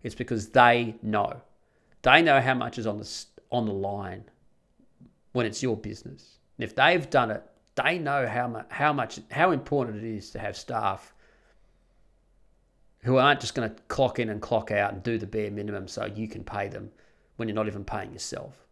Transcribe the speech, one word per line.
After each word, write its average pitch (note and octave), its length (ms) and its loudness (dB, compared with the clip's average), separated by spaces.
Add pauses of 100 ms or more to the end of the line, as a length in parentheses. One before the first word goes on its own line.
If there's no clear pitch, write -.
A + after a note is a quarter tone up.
It's A2 120 -8
because A2+ 340 -4
they A#2+ 540 6
know. G#2+ 400 -2 (600)
They C#3 200 8
know C#3+ 180 6
how C3 140 2
much A#2+ 240 -4
is A2+ 80 -4
on G#2 100 -2
the - 80 -12
s-, - 220 -12 (240)
on A#2+ 160 0
the G#2 60 -2
line G2 520 -6 (1080)
when B2 140 2
it's A2+ 160 -4
your A#2 140 0
business. - 640 -14 (180)
And - 80 -4
if - 100 -8
they've D#3 360 4
done B2 200 4
it, G#2 120 -4 (320)
they D3+ 240 0
know C#3+ 280 0
how A#2+ 220 -2
mu-, A2+ 200 -10
how D3 240 0
much, A#2+ 280 -4 (100)
how E3 200 4
important B2+ 460 -2
it G#2+ 80 -10
is A2 260 -8
to - 80 -12
have G2+ 180 -6
staff G#2+ 580 -4 (1900)
who B2+ 160 2
aren't C#3 240 6
just C3 140 -8
gonna A2+ 200 -4 (140)
clock B2+ 300 0
in A2+ 100 -2
and G#2 120 -6
clock - 300 0
out G2+ 220 2
and F#2+ 100 -12
do A#2 160 -2
the G#2+ 80 -6
bare G#2 240 -4
minimum G2+ 380 -8
so G#2 160 -8
you G#2 240 -8
can - 160 -12
pay G2+ 240 -6
them G#2 220 -12 (460)
when A#2 120 -4
you're G#2 60 -4
not A2 120 0
even G2+ 180 -6
paying G#2 280 -8
yourself. - 600 -12